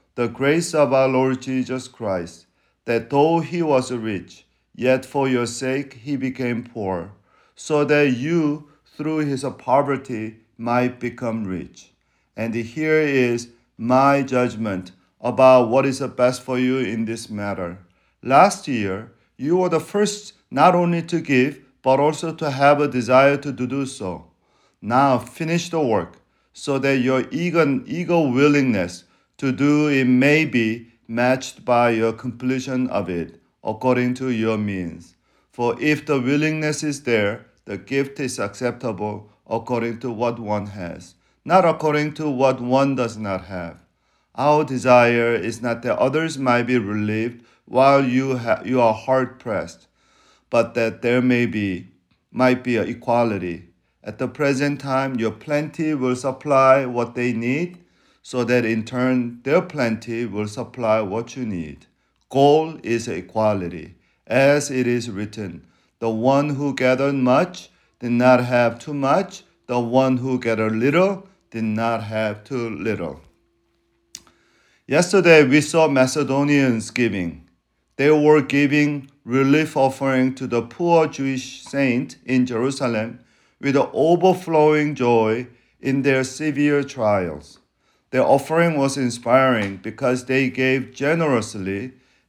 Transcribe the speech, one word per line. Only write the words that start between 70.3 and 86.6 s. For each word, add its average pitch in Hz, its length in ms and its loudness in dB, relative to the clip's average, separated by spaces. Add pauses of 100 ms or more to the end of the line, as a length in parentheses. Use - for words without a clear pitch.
gathered 110 380 0
little 180 500 2 (240)
did 113 140 -6
not 113 380 -2
have 107 420 -4
too 120 240 -6
little." 85 500 -6 (1700)
Yesterday, 170 560 6
we 139 160 4
saw 160 300 2
Macedonians 135 1040 0
giving. 95 520 -4 (540)
They 143 140 4
were 151 300 6
giving 143 680 0 (160)
relief 135 500 2
offering 131 600 0
to 131 120 -10
the 117 140 -2
poor 165 460 2
Jewish 135 560 -8
saint 139 520 -2 (100)
in 127 200 2
Jerusalem 120 760 -4 (400)
with 139 160 0
overflowing 156 1200 2
joy 120 540 0 (340)
in 135 220 -2
their 131 200 2
severe 143 600 0